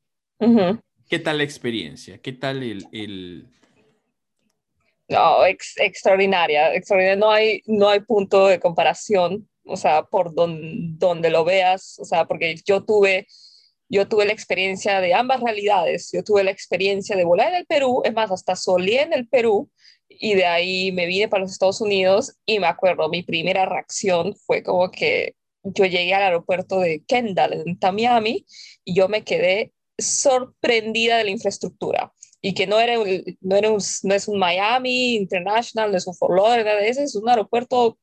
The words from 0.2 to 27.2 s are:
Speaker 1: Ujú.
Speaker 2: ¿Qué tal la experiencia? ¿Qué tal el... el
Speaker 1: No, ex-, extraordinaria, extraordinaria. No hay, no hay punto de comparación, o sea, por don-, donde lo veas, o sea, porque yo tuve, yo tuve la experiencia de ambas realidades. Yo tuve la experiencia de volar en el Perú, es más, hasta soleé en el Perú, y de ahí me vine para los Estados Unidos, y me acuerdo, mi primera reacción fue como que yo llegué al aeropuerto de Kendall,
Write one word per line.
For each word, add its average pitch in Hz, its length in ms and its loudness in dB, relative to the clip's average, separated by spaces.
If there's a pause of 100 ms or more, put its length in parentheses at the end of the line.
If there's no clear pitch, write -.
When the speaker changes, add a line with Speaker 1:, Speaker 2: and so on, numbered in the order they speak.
Speaker 1:
Ujú. 208 400 4 (300)
Speaker 2:
¿Qué 170 80 -2
tal 160 220 -4
la 147 40 0
experiencia? 104 760 -8
¿Qué 131 140 -12
tal 135 280 -8
el... 104 300 -10
el 95 560 -12 (1600)
Speaker 1:
No, 131 360 4
ex-, - 340 -2
extraordinaria, 185 960 2
extraordinaria. 190 440 0
No 214 120 4
hay, 220 340 2
no 208 240 2
hay 208 120 2
punto 196 460 2
de 180 120 4
comparación, 175 880 0 (160)
o 180 120 -8
sea, 156 260 2
por 170 320 -2
don-, 165 640 -4
donde 170 320 0
lo 160 120 4
veas, 185 560 0
o 202 60 -14
sea, 165 200 0
porque 165 300 -4 (100)
yo 196 180 2
tuve, 196 440 2 (640)
yo 196 180 0
tuve 208 180 2
la 208 80 0
experiencia 190 680 -2
de 175 120 2
ambas 247 280 2
realidades. 202 720 0
Yo 180 120 -6
tuve 202 200 2
la 190 80 0
experiencia 196 640 -4
de 180 100 0
volar 185 240 4
en 359 60 -2
el 349 100 -4
Perú, 262 400 0
es 240 80 -2
más, 220 180 -2
hasta 185 240 -4
soleé 190 480 0
en 330 100 -4
el 254 140 -4
Perú, 226 420 2 (400)
y - 260 -4
de 185 100 4
ahí 185 460 0
me 180 140 -2
vine 185 220 0
para 208 160 0
los 190 80 -8
Estados 196 300 0
Unidos, 196 520 2 (120)
y 214 140 0
me 175 80 0
acuerdo, 170 420 0
mi 170 140 -4
primera 180 440 -2
reacción 185 680 -4
fue - 280 -4
como 185 260 0
que 131 460 -2 (280)
yo 196 220 0
llegué 180 280 0
al 196 100 0
aeropuerto 185 560 -2
de 160 260 -2
Kendall, 202 480 0